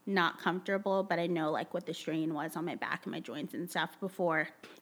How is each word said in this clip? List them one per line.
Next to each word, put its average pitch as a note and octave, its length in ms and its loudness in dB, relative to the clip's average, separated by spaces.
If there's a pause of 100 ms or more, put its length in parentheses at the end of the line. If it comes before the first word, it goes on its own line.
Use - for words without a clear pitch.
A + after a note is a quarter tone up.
not F#3 340 4
comfortable, F#3+ 640 2
but F#3 160 0
I E3+ 80 2
know, D#3+ 240 2
like, B2+ 220 -2
what F3 120 -4
the D#3+ 80 -4
strain D#3+ 400 -2
was D3+ 240 -4
on E3 80 -2
my D#3+ 100 -2
back C3 300 -2
and F#3 80 -4
my D#3 80 -4
joints D3 320 -6
and F3+ 160 -4
stuff - 320 0
before, E3 480 2 (320)